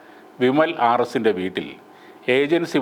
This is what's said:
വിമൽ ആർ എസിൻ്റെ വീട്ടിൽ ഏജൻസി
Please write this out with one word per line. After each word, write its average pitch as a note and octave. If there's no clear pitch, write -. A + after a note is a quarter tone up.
വിമൽ D#3+
ആർ A#2+
എസിൻ്റെ A2+
വീട്ടിൽ F#2
ഏജൻസി D#3